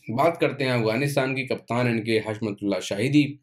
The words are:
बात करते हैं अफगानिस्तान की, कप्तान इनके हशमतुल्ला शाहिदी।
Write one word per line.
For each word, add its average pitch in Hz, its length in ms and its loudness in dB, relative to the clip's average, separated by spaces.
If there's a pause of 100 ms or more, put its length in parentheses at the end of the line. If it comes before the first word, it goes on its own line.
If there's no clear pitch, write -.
बात 147 320 2
करते 139 220 0
हैं 131 80 0
अफगानिस्तान 131 640 0
की, 131 100 -4
कप्तान 123 420 -2
इनके 113 320 2
हशमतुल्ला 101 600 -2
शाहिदी। 143 640 2